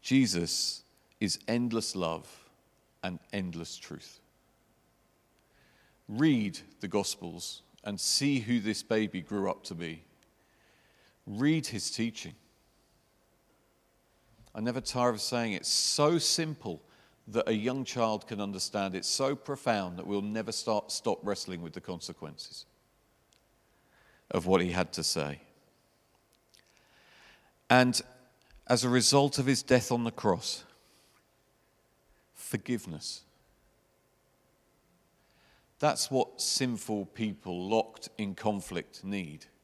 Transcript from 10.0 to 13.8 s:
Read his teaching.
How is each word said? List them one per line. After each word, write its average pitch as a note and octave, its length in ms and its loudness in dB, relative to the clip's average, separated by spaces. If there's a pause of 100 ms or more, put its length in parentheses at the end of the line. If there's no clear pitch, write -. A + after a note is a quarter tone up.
Read C#3 400 2
his - 240 -6
teaching. A2+ 440 -6 (2250)